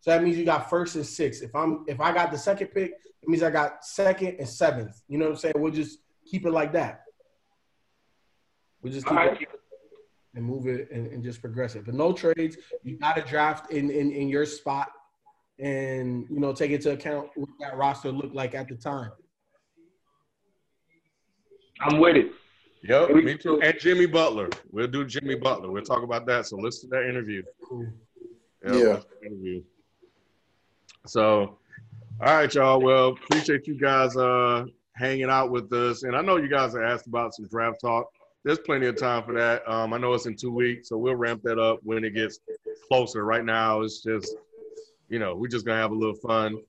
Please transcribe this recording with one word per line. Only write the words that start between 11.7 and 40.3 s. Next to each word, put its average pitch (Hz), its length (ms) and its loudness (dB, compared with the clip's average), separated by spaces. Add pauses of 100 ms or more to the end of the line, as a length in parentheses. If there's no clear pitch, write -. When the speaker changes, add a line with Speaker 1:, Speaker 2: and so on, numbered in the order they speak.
Speaker 1:
it. 104 120 -14
But 117 80 -8
no 156 180 2
trades. 165 440 0 (260)
You 127 160 -12
gotta 160 240 0
draft 151 500 -2
in, 143 180 -2
in, 143 220 0
in 139 160 -4
your 143 180 2
spot 143 440 -6 (680)
and, 131 720 -4
you 147 100 -6
know, 143 120 0
take 143 200 -2
into 143 200 0
account 147 440 -6
what 139 120 -8 (120)
that 135 160 -10
roster 135 360 -2
looked 135 220 -8
like 131 200 -6
at 131 140 -8
the 135 80 -12
time. 131 340 -8 (2750)
Speaker 2:
I'm 151 180 2
with 165 180 8
it. 127 140 4 (560)
Speaker 3:
Yep, 139 280 6
Speaker 2:
We 160 80 10
Speaker 3:
me 135 160 0
too. 156 240 0
And 156 180 4
Jimmy 180 260 4
Butler. 139 440 2 (200)
We'll 113 180 -2
do 139 180 -4
Jimmy 135 300 -4
Butler. 117 340 -2
We'll 101 120 -4
talk 120 200 0
about 117 240 -4
that. 120 200 0
So 107 100 -12
listen 117 340 -8
to 127 60 -2
that 127 120 -2
interview. 107 340 -6 (240)
Speaker 1:
Cool. 120 200 -10 (760)
Speaker 3:
Yep, 123 100 0
Speaker 4:
Yeah. 123 40 4
Speaker 3:
listen 107 220 4
to - 60 -20 (140)
the 110 60 -18
interview. 92 360 -10 (1400)
So, 107 520 4 (640)
all 147 160 6
right, 147 180 4
y'all. 131 280 6
Well, 131 280 8
appreciate 151 560 0
you 147 120 -6
guys, 131 380 4
uh, 123 500 2 (280)
hanging 131 360 -2
out 131 200 4
with 120 220 -4
us. 120 300 0
And 127 120 -4
I 139 60 2
know 185 160 2
you 147 120 0
guys 135 260 2
are 117 100 -2
asked 117 220 -2
about 117 280 -4
some 104 140 -14
draft 113 320 -2
talk. 120 260 0 (380)
There's 151 140 2
plenty 135 280 0
of 120 100 0
time 120 280 0
for 120 100 -8
that. 117 340 2
Um, 113 260 -2
I 120 40 -2
know 123 140 0
it's 120 140 -2
in 110 100 -8